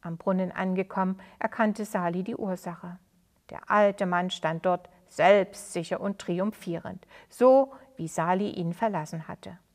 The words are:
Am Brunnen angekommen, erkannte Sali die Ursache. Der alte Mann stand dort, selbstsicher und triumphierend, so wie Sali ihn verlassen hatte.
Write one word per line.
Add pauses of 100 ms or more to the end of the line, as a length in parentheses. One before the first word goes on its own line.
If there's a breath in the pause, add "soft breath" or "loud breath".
Am
Brunnen
angekommen, (220 loud breath)
erkannte
Sali
die
Ursache. (500)
Der
alte
Mann
stand
dort, (200 soft breath)
selbstsicher
und
triumphierend, (240 loud breath)
so (240 loud breath)
wie
Sali
ihn
verlassen
hatte. (160)